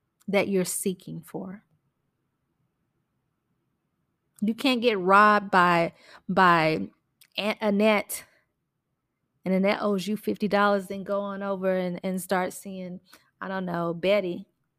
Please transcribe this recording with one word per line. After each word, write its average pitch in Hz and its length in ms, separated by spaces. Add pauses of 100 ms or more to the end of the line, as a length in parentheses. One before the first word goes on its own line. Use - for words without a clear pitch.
(280)
that 196 180
you're 190 180
seeking 175 560
for. 190 440 (2750)
You 214 140
can't 254 260
get 220 200
robbed 202 500
by, 175 440 (340)
by 175 580 (500)
Aunt 208 240
Annette, 208 600 (1200)
and 180 80
Annette 190 280
owes 202 260
you 214 100
fifty 208 300
dollars, 202 400
then 196 160
go 196 200
on 196 200
over 190 320
and, 180 300
and 185 180
start 185 300
seeing, 185 480 (400)
I 185 80
don't 190 180
know, 170 280
Betty, 185 520 (320)